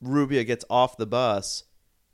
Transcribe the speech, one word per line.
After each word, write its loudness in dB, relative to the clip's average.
Rubia 0
gets -4
off 2
the -4
bus, -2